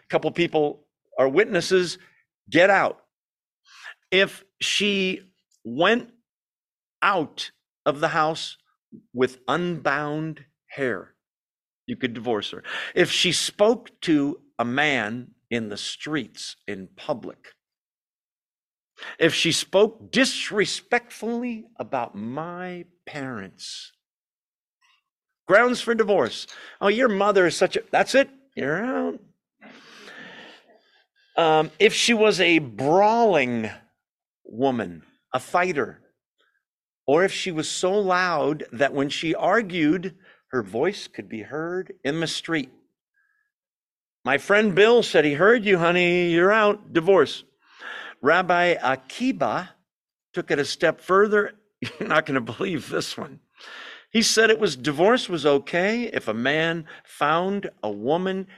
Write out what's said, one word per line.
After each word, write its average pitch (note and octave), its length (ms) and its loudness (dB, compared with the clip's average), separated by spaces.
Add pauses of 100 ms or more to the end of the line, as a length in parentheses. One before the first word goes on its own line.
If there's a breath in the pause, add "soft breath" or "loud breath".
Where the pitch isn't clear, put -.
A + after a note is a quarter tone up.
couple D#3 220 0
people D#3 560 -2 (320)
are C3 100 4
witnesses. F3+ 720 0 (500 soft breath)
Get E3+ 220 6
out. E3+ 340 0 (1040 loud breath)
If F#3+ 340 0 (160)
she F#3+ 600 -2 (420)
went F3+ 480 0 (920)
out F3 480 -2 (340)
of D3 140 0
the D#3+ 80 0
house D#3 500 -2 (560)
with B2 340 -2
unbound D3+ 960 -2 (220)
hair, A2 460 -6 (720)
you A#2+ 100 -8
could A#2 200 -6
divorce A2+ 340 -4
her. - 140 -16 (320 loud breath)
If F3 160 2
she F3 200 0
spoke - 680 0
to D3 400 0 (160)
a A#2 80 -2
man B2 680 -2 (160)
in A2+ 180 -4
the G2+ 80 -12
streets - 800 -10 (120)
in F#2+ 280 -12
public, - 580 -10 (1700 loud breath)
if D#3+ 160 4
she E3+ 160 0
spoke F#3+ 600 0
disrespectfully A#3 1600 -4 (100)
about A#2 380 -6
my F3 680 -10 (200)
parents, A#2+ 840 -14 (1600)
grounds A#3 320 4
for A#3 140 -2
divorce. G3 540 0 (340 loud breath)
"Oh, G3 60 2
your A3+ 200 2
mother G3 380 4
is D#3+ 100 0
such - 200 0
a," - 160 -2
that's F#3+ 240 0
it. C4+ 120 4 (280)
You're D#3 280 -4
out. B3+ 360 -4 (2250 loud breath)
Um, D#3+ 400 2
if G#3+ 160 4
she - 220 2
was G#3 260 4
a E3+ 160 4
brawling D3 1120 2 (760)
woman, A2 600 -4 (280)
a C3 80 -4
fighter, D3+ 640 -2 (1040)
or D3+ 180 4
if F#3+ 80 0
she - 200 -6
was D#3 180 -6
so F#3 240 -2
loud F3+ 800 0
that B2+ 220 0
when C#3+ 160 -2
she D#3+ 260 -4
argued, F3 800 0 (300 soft breath)
her B2 160 -4
voice A#2+ 440 -4
could G2 220 -14
be G#2+ 140 -12
heard D#3+ 500 -10 (100)
in D3+ 180 -4
the D#3+ 60 -2
street. D#3 440 -6 (1500)
My C3+ 160 0
friend G#3 340 2
Bill A3 300 6
said D3+ 220 2
he D3 100 2
heard G#3 280 4
you, G3 140 2
honey. F3 540 2
You're F3 200 4
out. G#3 400 2
Divorce. E3 520 4 (800 loud breath)
Rabbi F3 600 4
Akiba D3+ 920 -4 (580)
took F3 160 -8
it D#3+ 80 2
a C#3+ 80 -2
step D#3 360 -2
further. G#3 520 2 (160)
<laughs> - 120 -18
You're D#3+ 280 -10
not D#3 160 2
gonna C3+ 160 -2
believe B2 480 -8
this - 260 -6
one. - 260 -14 (680 loud breath)
He A3+ 100 2
said A3 280 4
it A3 100 4
was, F3 180 0
divorce D#3 500 2
was D#3+ 180 -4
okay F3+ 580 2
if - 260 -6
a G#2+ 40 -4
man D#3 520 -2 (180 loud breath)
found F3+ 640 -2 (140)
a G#2+ 80 -4
woman F3+ 560 -2 (100 loud breath)